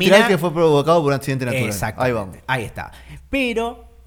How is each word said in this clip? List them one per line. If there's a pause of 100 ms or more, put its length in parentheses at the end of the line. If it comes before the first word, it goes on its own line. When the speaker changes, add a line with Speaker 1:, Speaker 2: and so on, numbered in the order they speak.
(120)
Speaker 1:
termina
Speaker 2:
que
fue
provocado
por
un
accidente
natural.
Speaker 1:
Exactamente.
Speaker 2:
Ahí (140)
vamos. (100)
Speaker 1:
Ahí
está. (380)
Pero, (220)